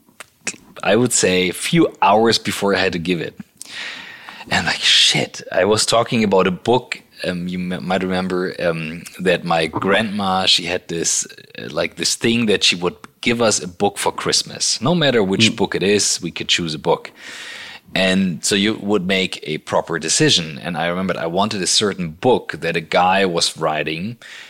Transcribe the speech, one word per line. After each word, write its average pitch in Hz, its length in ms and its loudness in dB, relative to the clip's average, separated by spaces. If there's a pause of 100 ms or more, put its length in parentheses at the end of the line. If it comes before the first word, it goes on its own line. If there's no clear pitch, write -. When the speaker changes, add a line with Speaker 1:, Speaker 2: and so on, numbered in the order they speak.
(840)
Speaker 1:
I 98 140 4
would 120 160 4
say, 92 360 2
a 87 40 -2
few - 500 2
hours 107 360 6
before 101 360 0
I 92 40 2
had 92 140 0
to 90 60 -2
give 85 220 0
it. 73 180 -8 (1040)
And - 100 -8
I'm - 120 0
like, - 140 -4
"Shit." - 640 2 (100)
I 92 120 2
was 107 220 2
talking 113 380 2
about 95 220 4
a 95 40 2
book. 113 500 0 (240)
Um, 87 220 -4
you 90 120 -4
m-, 90 280 -6
might 92 160 0
remember, 92 560 -2
um, 82 460 -2 (160)
that 90 240 2
my 82 240 2
grandma, 95 800 0
she 90 180 0
had 87 240 -4
this, - 360 -2 (340)
uh, 60 120 -10
like, 82 260 -4
this 85 200 -2
thing 117 300 2
that 95 180 2
she - 100 4
would 90 220 -2 (240)
give 117 200 0
us 107 220 2
a 85 60 -8
book 98 300 -2
for 92 120 0
Christmas. - 720 -2
No 147 140 2
matter 139 280 4
which 98 300 2
Speaker 2:
Mm. - 40 -8
Speaker 1:
book - 200 0
it 85 80 -2
is, 101 360 2
we 82 120 -8
could - 160 -8
choose 80 260 -2
a 76 60 -6
book. - 320 0 (840)
And 92 500 2
so 104 120 2
you 104 260 2
would 101 240 0
make 92 380 0
a 76 140 -4
proper 85 420 -2
decision. 80 580 0
And 85 180 -6
I 80 100 0
remembered 90 300 -2
I - 100 -4
wanted 98 360 0
a 82 60 -2
certain 95 420 0
book 92 480 2
that 82 180 -2
a 85 40 -2
guy 92 460 2
was 85 300 -2
writing 78 600 -4 (340)